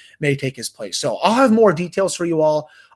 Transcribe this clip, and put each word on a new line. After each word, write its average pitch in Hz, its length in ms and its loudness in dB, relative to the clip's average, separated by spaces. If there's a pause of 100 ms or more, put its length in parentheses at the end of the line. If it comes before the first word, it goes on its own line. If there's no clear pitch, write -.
(200)
may 143 160 0
take 135 200 -6
his 117 140 -10
place. 101 280 -12
So 107 200 -4
I'll 175 160 2
have 254 180 4
more 220 220 6
details 175 420 -4
for 175 100 -6
you 165 160 0
all 151 280 0 (260)